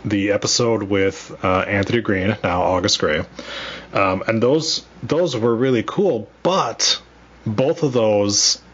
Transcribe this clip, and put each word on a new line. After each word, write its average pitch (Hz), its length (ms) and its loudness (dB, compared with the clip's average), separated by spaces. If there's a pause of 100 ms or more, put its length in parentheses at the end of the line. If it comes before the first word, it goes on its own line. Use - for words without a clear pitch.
the 104 280 0
episode 113 500 0
with, 98 500 -2 (120)
uh, 92 160 2
Anthony 98 420 0
Green, 101 420 0
now 90 200 0
August 90 340 2
Gray, 80 260 0 (720)
um, 95 340 0
and 113 140 0
those, 147 420 0 (200)
those 147 340 0
were 117 180 2
really 120 300 2
cool, 147 420 0 (140)
but 170 580 0 (460)
both 131 380 0
of 139 100 0
those 104 680 2 (140)